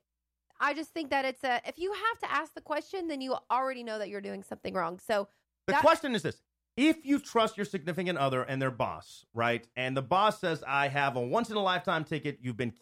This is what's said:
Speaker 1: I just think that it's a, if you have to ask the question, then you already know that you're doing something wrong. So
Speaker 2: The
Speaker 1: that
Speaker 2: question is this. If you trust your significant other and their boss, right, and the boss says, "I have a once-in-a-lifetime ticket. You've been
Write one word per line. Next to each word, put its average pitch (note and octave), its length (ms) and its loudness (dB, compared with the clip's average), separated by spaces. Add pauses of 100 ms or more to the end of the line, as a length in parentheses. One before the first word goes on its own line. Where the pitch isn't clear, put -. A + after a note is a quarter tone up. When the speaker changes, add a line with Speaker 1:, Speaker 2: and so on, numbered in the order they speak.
(600)
Speaker 1:
I C#4+ 140 2
just D4+ 180 -8
think D4+ 200 -6
that C#4 140 2
it's C4 180 -4
a, B3 220 0
if - 140 -10
you F#4+ 140 -4
have A4 260 -2
to F#4 160 -6
ask D4+ 180 -4
the E4 80 -16
question, E4 460 -4
then C#4+ 140 -4
you C4 140 -2 (140)
already C4 340 0
know A3 160 -6
that G3+ 100 -6
you're G3+ 120 -8
doing G3 220 -8
something - 300 -8
wrong. F3+ 260 -2
So G3+ 300 0 (380)
Speaker 2:
The F#3+ 60 2
Speaker 1:
that C#4+ 80 4
Speaker 2:
question D#4 340 6
is F#3+ 80 -2
this. - 180 -6 (340)
If D#4 300 2
you C#4 140 4
trust A3 380 0
your G3+ 80 -2
significant F3 520 -2
other C3 260 2
and C3+ 180 -4
their C3 100 2
boss, G2+ 600 -6
right, A#2 420 0
and C3 220 -2
the C3+ 40 0
boss G3+ 380 4
says, D#3+ 260 -2
"I C#3 220 2
have C#3 300 0
a B2 40 0
once-in-a-lifetime F3+ 840 0
ticket. D3 360 -4
You've B2 140 -4
been A#2+ 260 -2